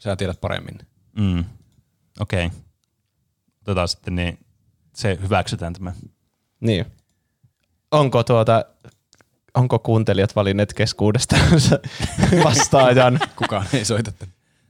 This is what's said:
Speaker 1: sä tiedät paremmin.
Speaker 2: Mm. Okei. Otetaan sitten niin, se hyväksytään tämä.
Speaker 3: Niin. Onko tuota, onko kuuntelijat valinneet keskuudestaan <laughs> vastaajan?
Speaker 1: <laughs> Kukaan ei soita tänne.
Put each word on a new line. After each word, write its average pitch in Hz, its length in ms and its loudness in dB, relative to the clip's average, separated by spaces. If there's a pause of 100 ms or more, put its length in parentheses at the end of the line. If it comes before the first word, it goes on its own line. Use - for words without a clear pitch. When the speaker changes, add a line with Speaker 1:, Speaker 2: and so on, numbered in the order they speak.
Speaker 1:
sä 98 140 -4
tiedät 90 240 -6
paremmin. 95 380 -8 (400)
Speaker 2:
Mm. 92 260 0 (760)
Okei. 90 300 -2 (1120)
Otetaan 90 260 -2
sitten - 260 -8
niin, 87 240 -4 (560)
se 98 280 -4
hyväksytään 95 500 -2
tämä. 90 200 -10 (680)
Speaker 3:
Niin. 104 260 0 (1040)
Onko 131 340 2
tuota, 113 400 2 (880)
onko 127 240 0
kuuntelijat 107 580 0
valinneet 101 380 0
keskuudestaan 107 680 0 (560)
<laughs> - 460 0
vastaajan? 127 840 4
Speaker 1:
<laughs> - 80 -20
Kukaan 95 360 -4
ei 120 120 -2
soita 104 280 -2
tänne. - 220 -20 (360)